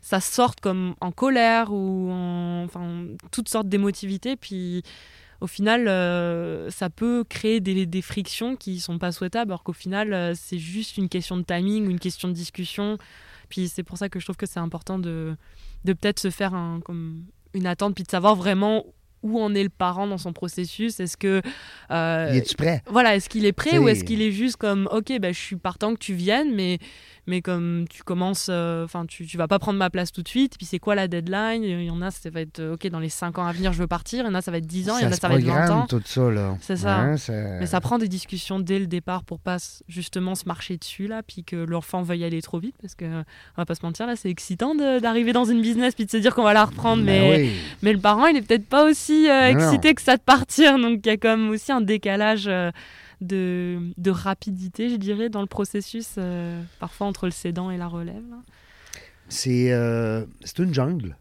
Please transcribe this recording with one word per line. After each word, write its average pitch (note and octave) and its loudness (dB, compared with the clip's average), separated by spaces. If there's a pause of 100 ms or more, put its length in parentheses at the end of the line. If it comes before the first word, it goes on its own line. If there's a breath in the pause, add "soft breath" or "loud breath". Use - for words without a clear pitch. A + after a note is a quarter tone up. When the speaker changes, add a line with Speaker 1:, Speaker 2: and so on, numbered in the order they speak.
Speaker 1:
ça - -2
sorte A#3+ 0
comme F#3 -2
en F3+ -6
colère A#3 2
ou F#3+ -2
en, F3 -4
enfin, F3 -10 (260)
toutes A#3 -6
sortes A3 -2
d'émotivités, G3+ -2
puis F3+ -8 (560 loud breath)
au F#3 -8
final, A3 2
euh, E3+ -2
ça F3+ -6
peut A#3+ -2
créer G#3+ 0
des, F#3+ 0
des F3 -4
frictions A#3 -6
qui F#3 -8
sont E3+ -6
pas F3 -4
souhaitables, G3+ -4
alors F3 -8
qu'au - -6
final, G3+ -4
euh, F3 -2
c'est F3 -8
juste F3+ -8
une F#3+ 0
question F3+ -4
de F3+ -2
timing G3 0
ou - 0
une F3+ -2
question F3+ -6
de F3+ -2
discussion. F#3 -6 (500 loud breath)
Puis F3+ -4
c'est F3+ -8
pour F3 -12
ça G3 -4
que F#3 -8
je E3 -10
trouve F#3 -8
que G#3 -6
c'est - -8
important E3+ -6
de, D#3+ -6 (480 soft breath)
de F#3+ 0
peut-être G#3 0
se G3 -2
faire F#3 -4
un, E3+ -6
comme E3 -10 (320)
une F#3 -2
attente, F#3+ -2
puis F#3+ -8
de - -12
savoir G3 6
vraiment G3+ 0 (380)
où A3 0
en G#3 0
est G3 2
le G3 0
parent F3+ -2
dans G3 -4
son F3 -6
processus. F#3 -6
Est-ce F3+ -6
que, F#3+ 2 (500 loud breath)
euh, E3 0
Speaker 2:
Y C3 4
es-tu - 0
prêt ? D#3 0
Speaker 1:
voilà, A#3 6
est-ce G3 -2
qu'il G#3+ 0
est G3+ 6
prêt D4+ -2
Speaker 2:
T'sais E4+ 6
Speaker 1:
ou C#4 8
est-ce G#3 4
qu'il G#3+ 0
est A3 2
juste A3+ -2
comme, G3 0
ok, A3+ -2
bah, F#3 -2
je F3 -6
suis - -10
partant G#3 -4
que A3 -6
tu - -8
viennes, A3+ 2
mais F3+ 0 (520 loud breath)
mais F3+ -2
comme E3+ -2
tu - -20
commences, F3+ -2
euh, E3+ -2
enfin, E3+ -8
tu, E3 -14
tu E3 -12
vas E3 0
pas F#3+ 4
prendre G3 0
ma F#3 2
place F3+ -4
tout F3+ -8
de - -10
suite, B3+ 0
puis F#3 -14
c'est F3 -6
quoi G#3 0
la F#3+ 0
deadline ? G3 -2
Il F3 -2
y E3+ -4
en E3+ -4
a, F#3+ -4
ça - -12
va E3 -8
être, D#3 -10
euh, « D#3+ -4
Ok, F3 -8
dans E3+ -4
les D#3+ -4
cinq E3+ -6
ans F3+ -2
à E3+ -2
venir, F#3 0
je E3 0
veux F3 0
partir », A#3 -4
il - -2
y - -2
en F#3+ -2
a, F#3 0
ça F3+ -6
va E3 -2
être E3 -4
dix F#3 -4
ans, A#3 0
il B3 2
y - 4
en - 2
Speaker 2:
Ça F3+ 2
Speaker 1:
a, - 0
Speaker 2:
se E3+ -4
Speaker 1:
ça F3+ 0
va - 6
être B2+ 6
vingt B2 2
Speaker 2:
programme, E3+ 4
Speaker 1:
ans. A#3+ -2
Speaker 2:
tout A#2+ 0
ça, B2+ 2
là. G2 0
Speaker 1:
C'est F#3+ -6
ça. F#3+ 2
Speaker 2:
Hein, D3+ 2
ça B2+ -6 (280)
Speaker 1:
Mais F3+ -2
ça F3+ 0
prend A#3 0
des A3+ 0
discussions F#3+ -6
dès F#3+ 0
le F#3+ -2
départ F3+ -4
pour - -12
pas F3+ -4
s-, - -12
justement F3+ -4
se - -10
marcher F3 -8
dessus, - -8
là, A3 -6
puis - -16
que - -10
l'enfant E3+ -4
veuille E3+ -2
aller E3 -4
trop - -6
vite, A3 -8
parce G3 -16
que, F3 -10
on D#3+ -6 (340 loud breath)
va F3 -2
pas E3+ -4
se - -10
mentir, E3+ -4
là, A#3+ -2
c'est G3+ -4
excitant G3 -2
de, C#4 2
d'arriver A3+ 2
dans B3 4
une A#3 4
business, A#3 2
puis A3 -2
de - -8
se A3+ 2
dire A3+ 4
qu'on A#3+ 4
va G#3 8
la G#3+ 8
reprendre, A3+ 2
Speaker 2:
Ben G3 6
Speaker 1:
mais, F#3+ 8
Speaker 2:
oui. A#2+ 2 (320 loud breath)
Speaker 1:
mais G#3+ 6
le G3 2
parent, G#3 6
il E4 8
est A#3+ 2
peut-être G#3+ 2
pas D4 8
aussi, D#4 6
euh, C4 8
Speaker 2:
Non. A#3+ 6 (100)
Speaker 1:
excité D4+ 6
que - 0
ça C4 6
de - -2
partir, C4+ 6
donc A#3 2
il A3+ 4
y - 4
a G#3+ 2
comme A3 4
aussi G#3+ -4
un B3+ 2
décalage, G#3 2
euh... F3+ 0 (500 loud breath)
De, F3+ -2 (180)
de F3+ 0
rapidité, F#3+ -4
je A#3+ 0
dirais, G#3 -2
dans G#3+ -4
le G3+ -4
processus, G#3 -6
euh, F3 -6 (180)
parfois F3 -8
entre G3 -4
le F3+ 0
cédant F3+ -6
et F#3 -6
la F3 -6
relève, F3 -10
là. A#3 -16 (880 loud breath)
Speaker 2:
C'est, B2 0
euh, A#2 0 (180)
c'est - -10
une F3+ 0
jungle. B2+ -2